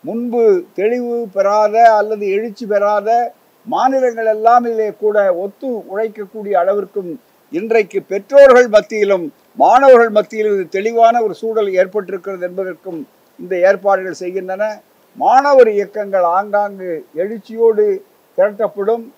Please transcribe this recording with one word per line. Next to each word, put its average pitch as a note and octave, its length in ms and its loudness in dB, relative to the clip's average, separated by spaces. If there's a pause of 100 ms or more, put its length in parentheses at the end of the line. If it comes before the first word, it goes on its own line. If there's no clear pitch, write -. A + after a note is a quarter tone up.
முன்பு A#3 340 -4 (320)
தெளிவு A#3+ 420 -4 (180)
பெறாத G#3 420 0 (160)
அல்லது G#3 320 -2 (120)
எழுச்சி A3 300 -8
பெறாத G3+ 420 -2 (640)
மாநிலங்கள் A#3+ 540 -2
எல்லாம் A3+ 380 2
இதிலே A3 280 -4 (100)
கூட G#3+ 140 0 (180)
ஒத்து G3+ 340 -8 (240)
உழைக்கக்கூடிய G#3 720 -8
அளவிற்கும் F#3+ 480 -4 (480)
இன்றைக்கு G#3+ 440 -2 (100)
பெற்றோர்கள் B3+ 640 6
மத்தியிலும் G3 500 0 (360)
மாணவர்கள் A#3 560 6
மத்தியிலும் G#3+ 380 -2
இது F3+ 120 -6
தெளிவான A3+ 540 2
ஒரு G3+ 120 -4
சூழல் A3 360 -4 (100)
ஏற்பட்டிருக்கிறது F#3+ 680 -6
என்பதற்கும் F3+ 520 -10 (380)
இந்த F3 160 -8 (140)
ஏற்பாடுகள் F#3+ 540 0
செய்கின்றன. F#3+ 580 -8 (420)
மாணவர் C4 540 4
இயக்கங்கள் G3 500 -2 (120)
ஆங்காங்கு G3+ 520 -4 (320)
எழுச்சியோடு A3 640 -2 (500)
திரட்டப்படும். G#3 720 -2 (100)